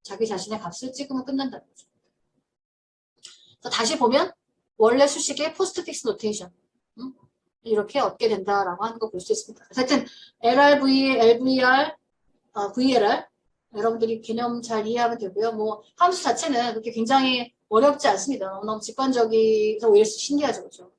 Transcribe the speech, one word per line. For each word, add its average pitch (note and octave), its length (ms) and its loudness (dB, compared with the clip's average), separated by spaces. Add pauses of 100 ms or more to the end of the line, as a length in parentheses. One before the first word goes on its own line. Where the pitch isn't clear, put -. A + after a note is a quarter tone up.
자기 G3 180 -4
자신의 G3+ 360 -6
값을 B3+ 320 -12
찍으면 C4+ 320 -8
끝난다는 C4+ 420 -8
거죠. - 200 -20 (1700)
그래서 - 160 -6
다시 A#3 220 -2
보면 C#4 340 2 (440)
원래 A#3+ 320 6
수식의 D4 460 -4
포스트 F#4 280 -4
픽스 C#4+ 240 -10
노테이션, G3+ 460 -6 (460)
음? C4 140 -14 (520)
이렇게 G#3 340 0
얻게 A3 300 0
된다라고 G3 560 -2
하는 A3+ 160 -8
거 A3 100 -6
볼 F3+ 100 -8
수 A3 120 -6
있습니다. - 420 -8
하여튼 B3+ 320 0 (380)
엘알, C#4+ 340 6
브이, C4+ 400 2
엘브이알, B3+ 800 4 (560)
어, G3+ 200 -6
브이엘알, A3+ 560 2 (460)
여러분들이 A3+ 460 -2
개념 A#3+ 420 -6
잘 A3 240 -4
이해하면 A#3 320 -2
되고요. G#3 340 -4
뭐 G#3+ 300 -6 (140)
함수 F4+ 260 2
자체는 A#3+ 520 -2
그렇게 A3 180 -8
굉장히 B3+ 600 0 (160)
어렵지 C#4 380 2
않습니다. G3 420 -2
너무너무 G#3+ 320 -8
직관적이어서 A3 1080 0
오히려 G#3 160 8
신기하죠, C#4 580 -4
그죠? - 360 -20